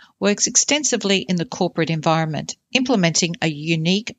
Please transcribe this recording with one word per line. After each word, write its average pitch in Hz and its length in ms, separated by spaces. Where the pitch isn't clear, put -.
works 208 300
extensively 226 680
in 185 180
the 165 80
corporate 165 460
environment, 160 640
implementing 185 680
a 160 60
unique 160 720